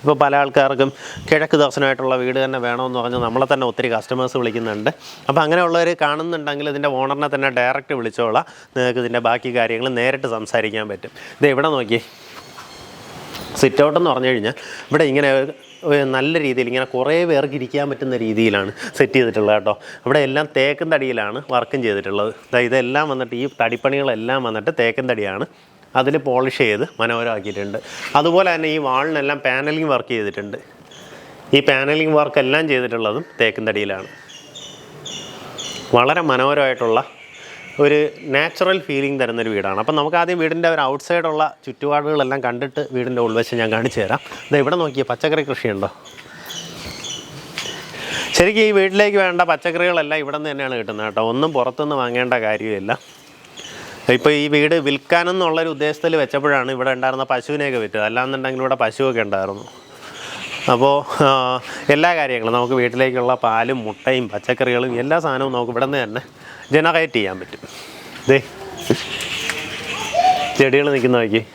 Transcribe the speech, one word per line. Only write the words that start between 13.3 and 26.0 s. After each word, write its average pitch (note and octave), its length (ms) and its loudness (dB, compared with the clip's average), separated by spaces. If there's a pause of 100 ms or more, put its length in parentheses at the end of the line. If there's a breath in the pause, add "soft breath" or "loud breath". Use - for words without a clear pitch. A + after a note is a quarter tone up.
സിറ്റ് C3+ 240 4
ഔട്ട് D3+ 160 2
എന്ന് F3 120 2
പറഞ്ഞു B2+ 180 0
കഴിഞ്ഞാൽ A#2 240 0 (340 loud breath)
ഇവിടെ D3 220 4
ഇങ്ങനെ C#3 260 4
ഒരു, C#3 160 0 (380)
ഒരു D3 100 6 (160)
നല്ല D3+ 280 0
രീതിയിൽ B2+ 260 0
ഇങ്ങനെ B2+ 240 -2
കുറേ C3 200 0 (160)
പേർക്ക് C#3 280 0
ഇരിക്കാൻ C#3+ 320 -4
പറ്റുന്ന C3 340 -4
രീതിയിലാണ് G#2+ 460 2 (280 loud breath)
സെറ്റ് C3+ 200 4
ചെയ്തിട്ടുള്ളത് G#2+ 380 4
കേട്ടോ. G2+ 180 2 (320 loud breath)
ഇവിടെ C#3 200 4
എല്ലാം D3 300 -2
തേക്കും D3 380 0
തടിയിലാണ് B2 460 -2 (140)
വർക്കും B2 320 0
ചെയ്തിട്ടുള്ളത്. G2+ 440 -2 (220)
ദാ B2 160 4
ഇതെല്ലാം C3 440 2
വന്നിട്ട് B2+ 300 -6
ഈ A2 40 -4 (160)
തടിപ്പണികളെല്ലാം B2+ 840 0
വന്നിട്ട് A2 320 -2
തേക്കും A#2+ 320 0
തടിയാണ്. G#2 340 -4 (540 soft breath)